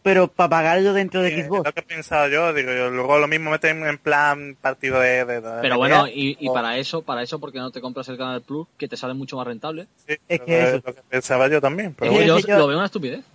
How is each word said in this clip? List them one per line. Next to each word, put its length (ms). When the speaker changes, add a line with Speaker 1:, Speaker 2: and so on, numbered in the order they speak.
Speaker 1:
pero 240
pa 220
pagarlo 440
dentro 300
de 80
Speaker 2:
Sí, 120
Speaker 1:
Xbox. 180
Speaker 2:
es 60
lo 60
que 80
he 160
pensado 320
yo, 240
digo 200
yo, 180
luego 300
lo 80
mismo 240
meten 340
en 120
plan 600
partido 380
de... 260
de, 100
de 60
Speaker 3:
Pero 200
Speaker 2:
pelea, 160
Speaker 3:
bueno, 320
y, 320
y 80
Speaker 2:
o 40
Speaker 3:
para 260
eso, 240
para 200
eso, 160
¿por 140
qué 80
no 100
te 100
compras 280
el 100
Canal 240
Plus, 240
que 120
te 80
sale 180
mucho 220
más 100
rentable? 400
Speaker 2:
Sí, 80
Speaker 1:
Es 120
que 220
Speaker 2:
es 80
Speaker 1:
eso. 140
Speaker 2:
lo 100
que 140
pensaba 380
yo 140
también, 340
pero 160
Speaker 3:
Es 80
que 60
Speaker 1:
Es 60
Speaker 2:
bueno. 100
Speaker 3:
yo 60
Speaker 1:
que 60
yo 60
Speaker 3:
lo 80
veo 120
una 80
estupidez. 380